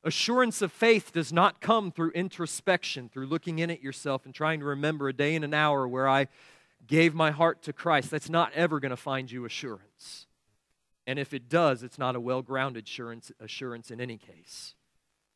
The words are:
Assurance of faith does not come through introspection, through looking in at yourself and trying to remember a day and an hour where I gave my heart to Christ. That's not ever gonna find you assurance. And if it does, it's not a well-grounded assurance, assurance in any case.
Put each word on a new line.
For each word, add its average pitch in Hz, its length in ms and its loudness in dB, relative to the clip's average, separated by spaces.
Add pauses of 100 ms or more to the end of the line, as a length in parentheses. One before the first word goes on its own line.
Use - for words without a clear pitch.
Assurance 233 580 2
of 190 120 -2
faith 226 400 4
does 160 200 -2
not 175 280 4
come 214 300 2
through 165 200 -2
introspection, 170 960 -2
through 135 180 -10
looking 160 340 -4
in 170 100 -2
at 165 120 -8
yourself 135 440 -6
and 131 80 -18
trying 156 260 0
to 143 60 -6
remember 143 420 -2
a 135 60 -2
day 143 200 2
and 156 100 -2
an 147 100 -4
hour 147 340 4
where 131 200 2
I 135 200 4 (580)
gave 156 280 4
my 156 160 2
heart 160 320 0
to 151 100 -10
Christ. 151 380 0
That's 151 180 -6
not 160 240 2
ever 156 280 2
gonna 131 160 -4
find 131 340 -6
you 120 140 -10
assurance. - 840 -12 (800)
And 135 120 -6
if 139 140 -6
it 123 160 -10
does, 143 340 4
it's 123 160 -16
not 127 180 -2
a 120 40 -4
well-grounded 127 640 -4
assurance, 117 540 -14
assurance 117 520 -12
in 117 100 -12
any 120 180 -8
case. - 560 -20 (600)